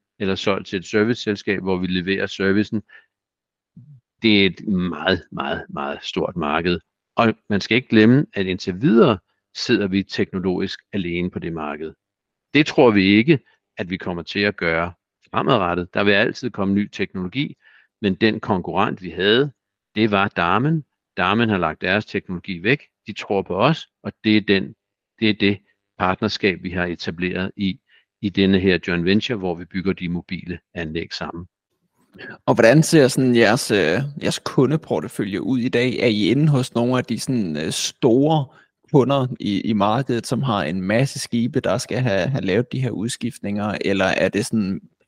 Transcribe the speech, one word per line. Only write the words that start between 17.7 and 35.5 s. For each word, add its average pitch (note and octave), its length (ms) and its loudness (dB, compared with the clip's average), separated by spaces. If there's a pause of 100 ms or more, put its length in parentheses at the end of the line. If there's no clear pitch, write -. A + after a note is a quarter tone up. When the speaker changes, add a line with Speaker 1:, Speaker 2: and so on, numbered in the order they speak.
Speaker 1:
men F#2+ 120 0
den A2 260 0
konkurrent, F#2 640 -2
vi F2+ 80 -12
havde, A2 420 0 (420)
det G#2+ 160 0
var G2+ 180 2
Damen. A2+ 560 0 (320)
Damen G#2 320 0
har G2 100 2
lagt D#2+ 220 -2
deres G2 260 -2
teknologi F2+ 560 -8
væk. B2+ 200 0 (240)
De - 60 -12
tror G2 300 -4
på F2 140 -6
os, C#3 320 0 (140)
og G#2 100 -10 (120)
det G#2+ 120 4
er G#2 40 4
den, G2 340 -2 (460)
det A2 100 0
er G#2 40 0
det G2+ 240 0 (400)
partnerskab, F#2+ 640 -2
vi F2+ 80 -8
har F2 160 -4
etableret F2+ 680 -6
i, G2 240 -4 (400)
i G#2 80 -4
denne G2 300 4
her F2+ 200 2 (100)
joint F2 160 0
venture, G#2+ 340 0
hvor F2+ 160 -4
vi F2 100 -12
bygger F#2 280 -4
de F2 160 -6
mobile F2 500 -8 (160)
anlæg E2 400 -8
sammen. E2+ 320 -10 (1000)
Speaker 2:
Og B2 80 4
hvordan B2+ 280 6
ser D3 260 6
sådan B2+ 280 2
jeres, A2+ 340 4
øh, F#2 300 2 (220)
jeres - 160 -2
kundeportefølje A2+ 1040 -2
ud B2+ 180 -2